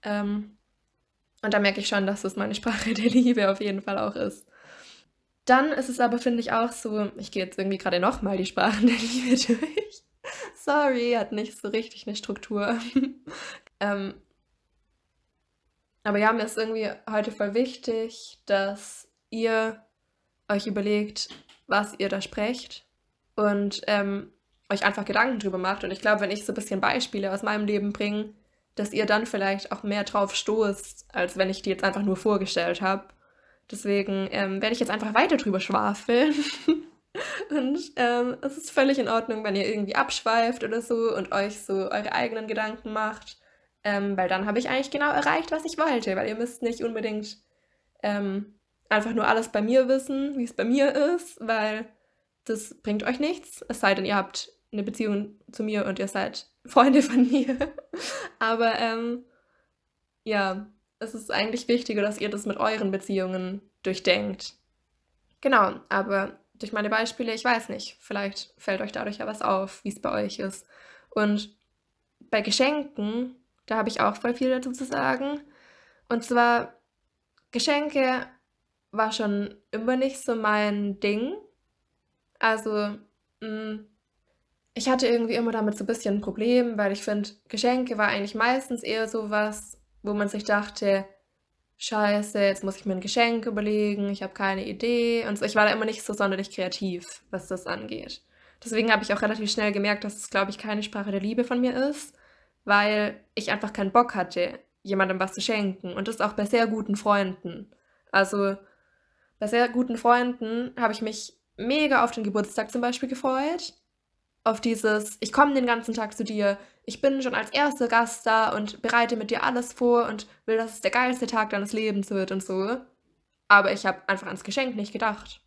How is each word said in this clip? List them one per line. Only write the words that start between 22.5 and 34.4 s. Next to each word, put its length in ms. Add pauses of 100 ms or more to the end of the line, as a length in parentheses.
und, 500
ähm, 460 (360)
euch 160
einfach 200
Gedanken 340
drüber 200
macht. 260
Und 60
ich 100
glaub, 200
wenn 100
ich 140
so 80
ein 20
bisschen 260
Beispiele 520
aus 100
meinem 240
Leben 260
bringe, 420 (420)
dass 160
ihr 140
dann 200
vielleicht 460
auch 100
mehr 220
drauf 300
stoßt, 800
als 240
wenn 140
ich 120
die 80
jetzt 140
einfach 180
nur 140
vorgestellt 640
hab. 340 (560)
Deswegen, 640
ähm, 300